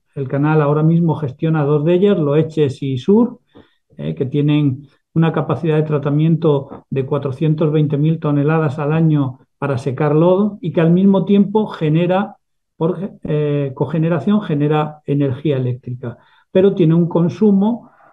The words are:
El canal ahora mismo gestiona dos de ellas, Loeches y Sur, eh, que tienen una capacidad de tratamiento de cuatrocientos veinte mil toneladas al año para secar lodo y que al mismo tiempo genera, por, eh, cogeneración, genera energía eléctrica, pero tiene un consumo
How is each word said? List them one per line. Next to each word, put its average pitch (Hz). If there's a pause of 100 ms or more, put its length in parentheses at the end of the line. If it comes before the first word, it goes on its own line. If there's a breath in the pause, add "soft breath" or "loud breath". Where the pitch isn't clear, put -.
(140)
El 139
canal 151
ahora 147
mismo 165
gestiona 151
dos 147
de 170
ellas, 190
Loeches 151
y 135
Sur, 208 (560 soft breath)
eh, -
que 143
tienen 147 (280 loud breath)
una 165
capacidad 156
de 156
tratamiento 151
de 135
cuatrocientos 151
veinte 147
mil 160
toneladas 151
al 147
año 151 (200)
para 139
secar 143
lodo 185
y 165
que 180
al 165
mismo 190
tiempo 202
genera, 175 (400)
por, 170
eh, 147
cogeneración, 170
genera 151
energía 143
eléctrica, 123 (340 soft breath)
pero 190
tiene 165
un 170
consumo 196 (220 loud breath)